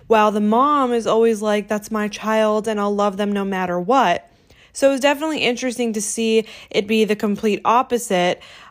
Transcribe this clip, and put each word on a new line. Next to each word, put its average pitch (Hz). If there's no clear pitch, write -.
while 214
the 208
mom 254
is 226
always 220
like, 208
"That's 208
my 208
child, 214
and 214
I'll 202
love 202
them 208
no 202
matter 185
what." 196
So 277
it 277
was 262
definitely 285
interesting 240
to 214
see 220
it 214
be 220
the 208
complete 208
opposite. 214